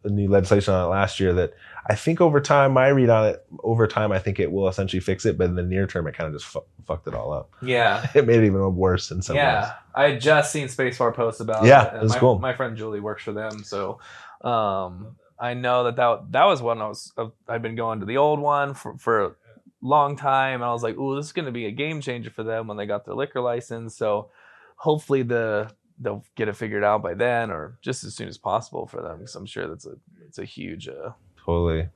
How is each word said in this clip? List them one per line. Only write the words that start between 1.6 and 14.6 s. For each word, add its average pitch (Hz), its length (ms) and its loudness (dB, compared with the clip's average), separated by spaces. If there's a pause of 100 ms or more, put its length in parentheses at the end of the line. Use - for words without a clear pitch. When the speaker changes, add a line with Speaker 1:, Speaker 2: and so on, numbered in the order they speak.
Speaker 1:
I 110 100 0
think 165 260 0
over 147 180 6
time, 139 320 4
my 131 160 6
read 131 220 6
on 110 180 6
it, - 160 -4 (180)
over 113 240 2
time, 107 260 0
I 95 80 2
think 98 200 -4
it 80 100 0
will 95 180 0
essentially 92 320 -2
fix 98 260 -2
it, 92 100 2
but 92 80 2
in 87 120 2
the 90 60 -2
near 92 240 0
term, 85 200 -4
it - 100 -10
kinda 78 160 -6
just 73 140 -12
fu-, - 180 -10 (220)
fucked 80 220 -8
it 60 60 -8
all 57 180 -6
up. 67 180 -8 (100)
Speaker 2:
Yeah. 123 500 2
Speaker 1:
<laughs> - 40 -20
It 139 120 6
made 117 160 8
it 110 40 6
even 95 280 2
worse 90 360 0
in 85 100 -6
some - 160 -4
Speaker 2:
Yeah. 127 280 2
Speaker 1:
ways. - 60 -8 (240)
Speaker 2:
I 139 160 4
had 120 100 -4
just 147 320 4
seen 139 160 -4
Space 123 300 -4
Bar 117 140 2
post 113 300 -2
about 110 220 0
Speaker 1:
Yeah, 127 220 12
Speaker 2:
it, - 20 -4
and - 100 -10
Speaker 1:
it 107 60 -4
was 110 80 4
Speaker 2:
my, - 60 0
Speaker 1:
cool. 117 200 6
Speaker 2:
my 127 160 -2
friend 120 220 -6
Julie 107 240 -8
works 104 240 -10
for 110 80 -8
them, 107 320 -10
so, 101 340 -8 (440)
um, 101 760 -4 (220)